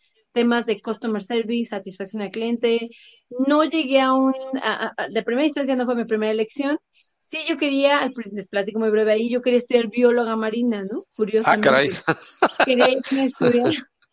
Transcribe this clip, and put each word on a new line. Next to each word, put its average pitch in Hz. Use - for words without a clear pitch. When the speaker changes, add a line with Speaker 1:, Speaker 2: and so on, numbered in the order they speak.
Speaker 1:
temas 240
de 208
customer 214
service, 226
satisfacción 196
al 190
cliente. 233
No 294
llegué 269
a 262
un, 262
a, 220
a, -
a, 190
de 208
primera 240
instancia 277
no 247
fue 247
mi 233
primera 220
elección. 277
Sí, 311
yo 330
quería, 277
al 262
prin-, 214
les 190
platico 202
muy 220
breve 214
ahí, 220
yo 247
quería 247
estudiar 240
bióloga 240
marina, 220
¿no? 220
Speaker 2:
Ah, 180
caray. 139
Speaker 1:
Curiosamente. 180
Quería 254
irme 269
a -
estudiar, 247